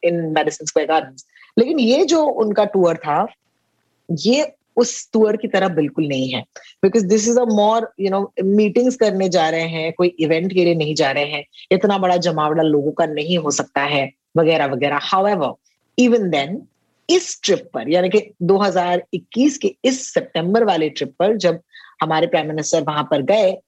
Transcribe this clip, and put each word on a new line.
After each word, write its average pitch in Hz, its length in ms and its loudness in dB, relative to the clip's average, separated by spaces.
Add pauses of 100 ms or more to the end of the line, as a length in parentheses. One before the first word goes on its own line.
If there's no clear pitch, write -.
(120)
in 170 100 -2
Madison 156 420 -2
Square 151 240 -2
Gardens। 156 360 -2 (340)
लेकिन 285 220 2
ये 262 260 4
जो 311 180 2
उनका 214 420 0
टूर 180 300 2
था, 160 320 -2 (840)
ये 214 420 0 (220)
उस - 380 -2
टूर 214 240 2
की - 100 -8
तरह 190 220 0
बिल्कुल 156 380 -2
नहीं 131 220 -2
है, 123 160 -6 (400)
because 190 280 2
this 220 160 0
is 240 140 2
a 233 40 -2 (120)
more, 220 220 2
you 196 300 -4
know, 196 140 -2 (180)
मीटिंग्स 214 520 2
करने 190 340 0
जा 165 200 2
रहे 165 180 -2
हैं, 160 260 -4
कोई 175 140 0
इवेंट 165 460 0
के 180 120 2
लिए 170 100 2
नहीं 156 200 -4
जा 143 160 0
रहे 143 140 -2
हैं, 147 200 -10 (260)
इतना 196 260 2
बड़ा 180 200 2
जमावड़ा 160 460 0
लोगों 147 280 2
का 160 140 0
नहीं 156 320 -4
हो 151 140 -2
सकता 139 300 -4
है, 139 300 -2 (260)
वगैरह 160 280 2
वगैरह। 139 340 -2 (160)
However, 190 380 0 (460)
even 240 220 4
then, 160 360 -2 (520)
इस 349 340 -2
ट्रिप - 300 0
पर, 123 160 -6
यानी 180 200 2
कि 208 320 0
दो 180 160 2
हज़ार 180 460 0 (100)
इक्कीस 262 440 0
के - 180 -4 (100)
इस 262 280 -2
सितंबर 175 500 -2
वाले 165 260 0
ट्रिप 139 300 -8
पर 208 180 0
जब 175 220 -2 (420)
हमारे 160 260 0
प्राइम 156 200 -2
मिनिस्टर 156 340 -2
वहां 151 220 -4
पर 147 180 0
गए 196 460 0